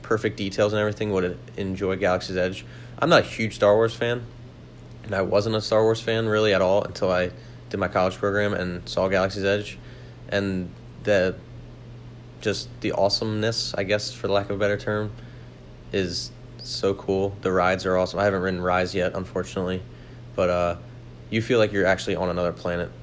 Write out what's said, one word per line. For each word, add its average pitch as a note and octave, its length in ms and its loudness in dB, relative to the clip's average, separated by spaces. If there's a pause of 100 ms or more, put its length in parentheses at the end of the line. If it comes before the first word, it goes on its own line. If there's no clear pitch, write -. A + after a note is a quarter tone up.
perfect A2 280 0
details G#2 360 2
and G#2+ 60 2
everything G#2 340 0
would F2+ 240 0 (180)
enjoy F#2+ 400 -2
Galaxy's F#2 400 0
Edge. F#2 300 -2 (320)
I'm D#3 120 2
not D3 120 8
a - 40 0
huge - 300 -4
Star G#2 200 8
Wars A2+ 180 4
fan, A#2+ 300 -2 (800)
and A2 100 -6
I F#2+ 80 2
wasn't G#2 340 2
a G#2+ 60 0
Star A2 220 4
Wars A2+ 180 4
fan A2+ 260 0
really G#2+ 260 4
at F#2+ 100 4
all F#2+ 200 4
until - 280 0
I F2+ 180 2 (400)
did F#2+ 100 -4
my F#2 80 0
college F#2+ 280 2
program G#2 400 2
and F2+ 340 -4
saw F#2 180 2
Galaxy's F#2+ 380 2
Edge. G#2 320 0 (520)
And F#2+ 420 -2 (320)
the, F#2 320 4 (1040)
just - 260 -2 (140)
the G#2 120 -2
awesomeness, A2 840 0
I G2+ 80 0
guess, G#2 280 0
for - 160 -6
lack G2 220 2
of G2+ 60 -2
a G2 40 -6
better G2+ 180 2
term, G#2+ 340 -2 (840)
is F#2 380 -2 (320)
so - 320 0
cool. G2 460 -2
The F#2+ 100 0
rides F#2 340 2
are F#2 100 2
awesome. F2+ 240 0
I G2+ 60 2
haven't G2 160 2
ridden F#2 200 -2
Rise F2+ 340 2
yet, F2+ 200 0
unfortunately, F#2 680 -4 (540)
but, F#2 140 4
uh, F2 260 2 (540)
you A2+ 140 0
feel A#2+ 160 4
like G#2 120 6
you're G2 140 2
actually F#2+ 300 2
on F2+ 140 0
another F2 220 0
planet. F2 380 -4 (140)